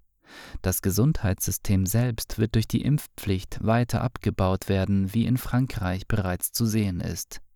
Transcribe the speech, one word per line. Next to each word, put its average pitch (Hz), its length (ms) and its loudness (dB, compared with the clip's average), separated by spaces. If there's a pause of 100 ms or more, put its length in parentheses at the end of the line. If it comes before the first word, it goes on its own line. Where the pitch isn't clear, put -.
(600)
Das 95 200 0
Gesundheitssystem 98 1040 2
selbst 113 520 0
wird 110 180 2
durch 113 120 2
die - 140 0
Impfpflicht - 840 -2
weiter 113 360 2
abgebaut 95 680 0
werden, 98 460 2
wie 113 120 2
in 131 120 2
Frankreich 101 720 -2
bereits 92 420 0
zu 120 140 0
sehen 104 340 0
ist. - 400 -8 (160)